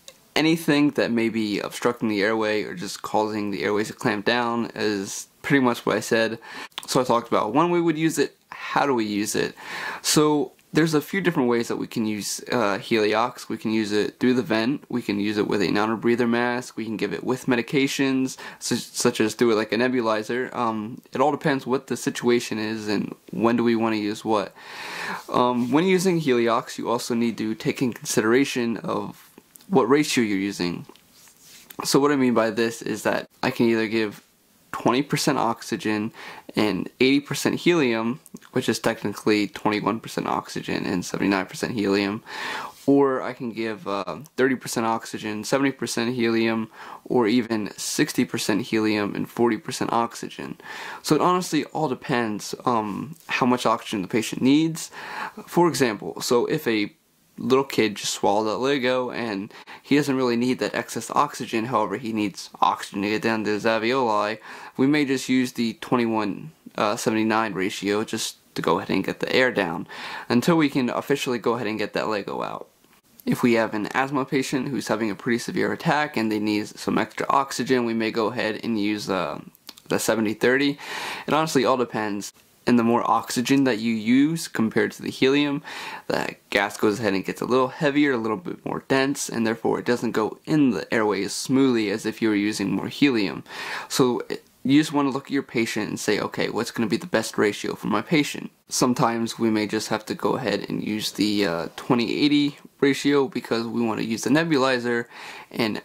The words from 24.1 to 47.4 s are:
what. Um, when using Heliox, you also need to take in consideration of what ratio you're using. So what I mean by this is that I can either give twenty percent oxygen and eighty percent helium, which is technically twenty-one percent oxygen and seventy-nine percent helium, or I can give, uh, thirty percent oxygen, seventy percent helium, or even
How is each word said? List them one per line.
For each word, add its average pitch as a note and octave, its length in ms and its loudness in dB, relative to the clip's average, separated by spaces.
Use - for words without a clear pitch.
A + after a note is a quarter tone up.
what. G#2+ 280 0
Um, B2 380 2
when D#3 160 4
using F3+ 340 2
Heliox, A#2+ 560 0
you - 140 -4
also B2 240 -2
need A#2 240 0
to A2 160 -2
take - 260 -4
in A#2+ 140 0
consideration A#2+ 840 2
of - 520 -8
what B2 200 4
ratio D3 340 4
you're G#2 140 2
using. F#2+ 480 -2
So - 140 4
what C#3+ 140 4
I C#3+ 40 2
mean B2+ 180 4
by A2+ 160 4
this A2+ 320 -2
is G#2+ 220 -6
that - 220 0
I - 80 2
can B2 160 2
either A2+ 220 2
give A2 340 -2
twenty B2 300 2
percent C#3+ 340 0
oxygen G#2+ 760 -2
and G2 340 0
eighty C3+ 180 6
percent C#3+ 380 -2
helium, B2+ 640 2
which C3 160 0
is A2+ 100 0
technically G#2+ 680 0
twenty-one G#2 500 -2
percent - 300 -6
oxygen - 580 -4
and F2+ 180 -2
seventy-nine F#2+ 420 0
percent - 260 -6
helium, G2+ 500 0
or C#3 340 4
I G#2 120 -6
can B2+ 180 -8
give, G#2+ 380 -6
uh, F#2+ 320 -4
thirty C3 180 4
percent - 320 -2
oxygen, G#2+ 560 -4
seventy C#3 300 2
percent A#2+ 420 -2
helium, A2+ 560 2
or B2 220 2
even A2 500 2